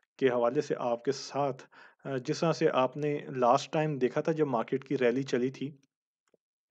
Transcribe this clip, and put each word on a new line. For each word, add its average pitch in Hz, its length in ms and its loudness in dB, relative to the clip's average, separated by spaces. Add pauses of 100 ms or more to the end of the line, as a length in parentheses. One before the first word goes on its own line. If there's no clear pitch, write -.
(180)
के 131 100 4
हवाले 123 340 2
से - 120 -4
आपके 123 380 -2
साथ। 139 400 -4 (540)
अ, 135 120 -4
जिस 139 220 -4
तरह 165 120 2
से 160 140 2
आपने 147 640 0
लास्ट 127 420 4
टाइम 156 260 0
देखा 127 240 0
था 165 100 0
जब 151 140 0
मार्केट 123 380 -2
की 143 120 -4
रैली 123 260 2
चली 131 280 0
थी 135 280 -10 (920)